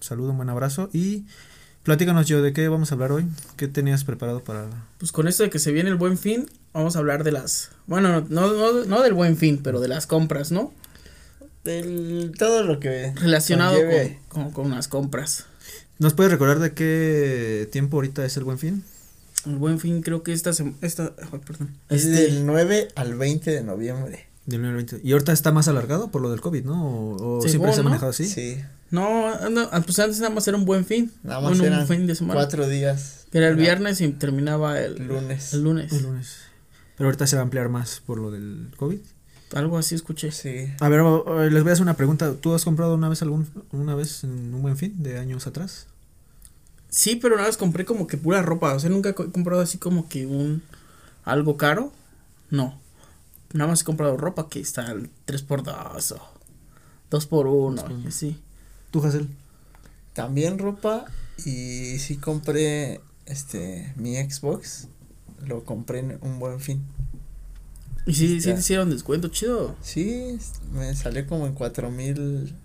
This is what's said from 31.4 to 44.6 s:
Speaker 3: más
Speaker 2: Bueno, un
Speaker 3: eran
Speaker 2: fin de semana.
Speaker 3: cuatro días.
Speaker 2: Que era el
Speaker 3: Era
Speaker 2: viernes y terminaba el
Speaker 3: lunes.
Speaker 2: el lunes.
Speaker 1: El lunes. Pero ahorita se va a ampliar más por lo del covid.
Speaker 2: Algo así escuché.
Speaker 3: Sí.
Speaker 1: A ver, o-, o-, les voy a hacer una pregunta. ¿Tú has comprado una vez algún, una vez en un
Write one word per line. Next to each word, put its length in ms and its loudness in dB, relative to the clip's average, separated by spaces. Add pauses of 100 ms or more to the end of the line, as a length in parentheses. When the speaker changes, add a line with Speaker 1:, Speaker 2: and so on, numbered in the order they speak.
Speaker 3:
más 180 2
Speaker 2:
Bueno, 60 6
un 80 6
Speaker 3:
eran 160 2
Speaker 2:
fin 180 2
de 80 2
semana. 240 0
Speaker 3:
cuatro 300 0
días. 640 -2
Speaker 2:
Que 60 4
era 100 6
el 60 6
Speaker 3:
Era 80 6
Speaker 2:
viernes 380 4
y 100 4
terminaba 680 0
el 280 -6
Speaker 3:
lunes. 460 -4
Speaker 2:
el 100 2
lunes. 280 0
Speaker 1:
El 120 2
lunes. 320 -8 (600)
Pero 120 2
ahorita 180 2
se 100 2
va 60 2
a 20 2
ampliar 240 0
más 360 -4
por 140 -6
lo 120 -6
del 460 -10
covid. 220 -4 (560)
Speaker 2:
Algo 240 0
así 180 -2
escuché. 340 -6
Speaker 3:
Sí. 380 -8 (100)
Speaker 1:
A 100 4
ver, 120 8
o-, 240 6
o-, 200 0
les 180 6
voy 80 4
a 20 6
hacer 100 6
una 140 4
pregunta. 440 2
¿Tú 140 2
has 100 2
comprado 300 2
una 140 2
vez 140 0
algún, 260 0 (240)
una 240 -2
vez 280 -6
en 300 -6
un 80 -4